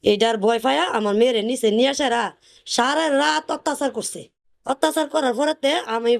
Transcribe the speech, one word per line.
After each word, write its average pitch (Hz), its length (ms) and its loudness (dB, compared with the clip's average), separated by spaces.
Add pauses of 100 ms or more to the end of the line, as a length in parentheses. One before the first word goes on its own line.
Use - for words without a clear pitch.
এইটার 220 360 2
ভয় 220 220 2
পায়া 269 240 0
আমার 214 320 -2
মেয়েরে 233 260 2
নিছে, 214 300 0
নিয়ে 240 180 2
আসারা 240 440 -2 (320)
সারা 285 520 0
রাত 302 340 0
অত্যাচার 285 400 -2
করছে। 214 380 -10 (360)
অত্যাচার 311 440 -2
করার 277 240 0
পরেতে 294 420 0
আমি 233 440 0